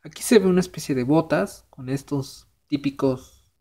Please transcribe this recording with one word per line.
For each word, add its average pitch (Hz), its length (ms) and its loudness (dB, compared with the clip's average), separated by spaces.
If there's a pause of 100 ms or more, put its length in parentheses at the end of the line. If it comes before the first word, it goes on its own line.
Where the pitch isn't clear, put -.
Aquí - 200 -18
se 233 160 6
ve 190 80 4
una 185 140 4
especie 156 340 -6
de 127 80 -2
botas 160 680 0
con 127 200 -16
estos 139 580 -6 (220)
típicos 139 800 -4 (100)